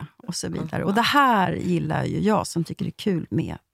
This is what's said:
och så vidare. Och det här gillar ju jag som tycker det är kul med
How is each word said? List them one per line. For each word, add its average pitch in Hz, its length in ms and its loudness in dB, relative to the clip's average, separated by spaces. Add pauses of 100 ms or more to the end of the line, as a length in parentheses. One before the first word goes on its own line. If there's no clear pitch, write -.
(260)
och 170 80 -6
så - 140 -6
vidare. 160 360 -4
Och 196 100 0
det 226 80 4
här 233 500 4
gillar 160 520 0
ju - 160 -2
jag 202 260 2
som 170 180 -4
tycker - 200 -6
det 175 40 -2
är - 140 -10
kul 185 280 0
med 95 260 -2 (180)